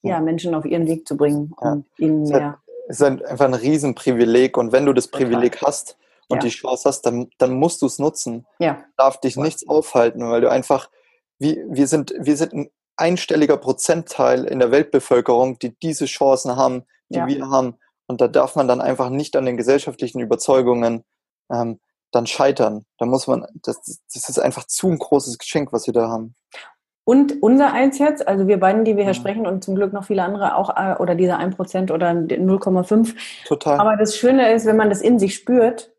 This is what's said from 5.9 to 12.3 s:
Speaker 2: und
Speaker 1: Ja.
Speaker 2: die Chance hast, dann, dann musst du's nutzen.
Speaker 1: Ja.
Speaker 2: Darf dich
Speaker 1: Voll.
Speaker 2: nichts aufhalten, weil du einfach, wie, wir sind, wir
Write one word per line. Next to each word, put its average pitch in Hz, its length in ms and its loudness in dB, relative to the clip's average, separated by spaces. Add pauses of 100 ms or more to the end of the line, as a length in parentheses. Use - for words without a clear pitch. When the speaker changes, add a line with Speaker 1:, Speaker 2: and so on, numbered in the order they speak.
Speaker 2:
und 127 80 -2
Speaker 1:
Ja. 139 60 -2
Speaker 2:
die 120 80 0
Chance 127 380 -2
hast, 135 140 -2
dann, 120 360 -2
dann 127 160 2
musst 156 280 0
du's 135 160 -2
nutzen. 127 480 -6 (140)
Speaker 1:
Ja. 160 240 -4 (120)
Speaker 2:
Darf 135 220 4
dich 131 160 -4
Speaker 1:
Voll. 135 100 -4
Speaker 2:
nichts - 240 -6
aufhalten, 120 640 0
weil 117 100 0
du 120 100 2
einfach, 127 380 -2 (520)
wie, 151 280 -2
wir 139 200 0
sind, 147 300 -2
wir 147 180 0